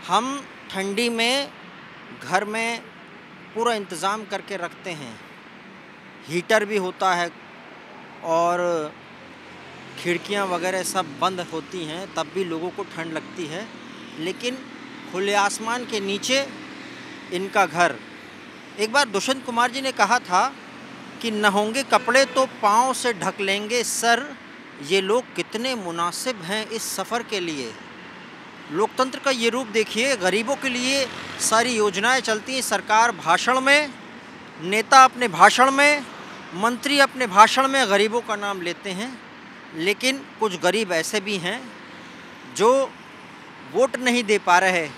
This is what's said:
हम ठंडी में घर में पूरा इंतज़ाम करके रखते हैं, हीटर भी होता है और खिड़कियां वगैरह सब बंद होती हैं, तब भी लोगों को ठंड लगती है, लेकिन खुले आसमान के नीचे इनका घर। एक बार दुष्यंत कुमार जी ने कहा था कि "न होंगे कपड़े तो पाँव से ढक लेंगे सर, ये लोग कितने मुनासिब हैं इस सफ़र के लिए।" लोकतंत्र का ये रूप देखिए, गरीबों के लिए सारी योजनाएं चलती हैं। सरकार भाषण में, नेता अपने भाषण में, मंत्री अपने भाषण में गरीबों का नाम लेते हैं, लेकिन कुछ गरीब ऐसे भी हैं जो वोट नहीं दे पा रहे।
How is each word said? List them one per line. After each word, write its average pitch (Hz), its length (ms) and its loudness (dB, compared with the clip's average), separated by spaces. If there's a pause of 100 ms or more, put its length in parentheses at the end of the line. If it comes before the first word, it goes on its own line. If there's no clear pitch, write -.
हम 254 360 0 (280)
ठंडी 196 380 -2
में 240 400 0 (720)
घर 190 220 0
में 226 360 -4 (760)
पूरा 226 200 2
इंतज़ाम 196 500 -4
करके 190 320 -8
रखते 175 340 -8
हैं, 131 280 -10 (1080)
हीटर 180 360 2
भी 208 120 -2
होता 185 380 0
है 175 160 0 (920)
और 170 360 2 (1400)
खिड़कियां 190 500 -2
वगैरह 180 340 -2
सब 170 380 -4
बंद 180 200 0 (120)
होती 160 320 -8
हैं, 170 300 -8
तब 156 200 -4
भी 190 100 -2
लोगों 165 260 -4
को 202 160 -10
ठंड 165 260 -8
लगती 160 340 -8
है, 180 200 -8 (520)
लेकिन 208 400 -6 (540)
खुले 196 220 0
आसमान 220 500 0
के 214 160 -4
नीचे 202 460 0 (880)
इनका 190 340 2
घर। 160 280 2 (840)
एक 220 140 0
बार 277 160 4
दुष्यंत 240 380 -2
कुमार 240 240 2
जी 262 100 -6
ने 262 120 -2
कहा 202 260 2
था 180 280 2 (760)
कि 233 80 -2
"न 208 160 -2
होंगे 214 380 2
कपड़े 233 420 4
तो 262 200 0 (160)
पाँव 226 320 4
से 240 200 -2
ढक 185 260 -4
लेंगे 208 440 -2
सर, 233 420 2 (560)
ये 180 180 2
लोग 214 340 0
कितने 226 400 -4
मुनासिब 175 680 -4
हैं 208 260 -4
इस 226 140 -6 (140)
सफ़र 220 260 -4
के 208 180 -4
लिए।" 143 320 -6 (1000)
लोकतंत्र 240 460 0
का 269 120 0
ये 233 200 2
रूप 247 180 -2
देखिए, 226 480 0
गरीबों 214 400 0
के 269 120 -4
लिए 254 380 0 (340)
सारी 233 360 4
योजनाएं 214 440 2
चलती 220 340 -2
हैं। 254 80 -2
सरकार 220 520 2
भाषण 180 460 2
में, 277 300 4 (720)
नेता 214 420 8
अपने 247 260 2
भाषण 208 400 8
में, 285 340 4 (500)
मंत्री 240 460 0
अपने 254 260 4
भाषण 220 420 8
में 262 220 2
गरीबों 214 300 4
का 214 160 -6
नाम 202 260 -6
लेते 170 280 -6
हैं, 208 200 -6 (680)
लेकिन 208 420 0 (220)
कुछ 185 200 -2
गरीब 180 320 2
ऐसे 170 280 0
भी 202 180 -4
हैं 190 220 -4 (960)
जो 214 140 6 (1000)
वोट 247 240 4
नहीं 247 280 2
दे 202 140 4
पा 180 200 6
रहे। 185 280 4 (120)